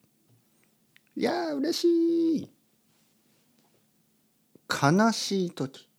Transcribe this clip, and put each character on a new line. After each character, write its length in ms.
「い 60
や 320
ー、 20
嬉 160
し 160
い。」 60
悲 440
し 340
い 40
時。 380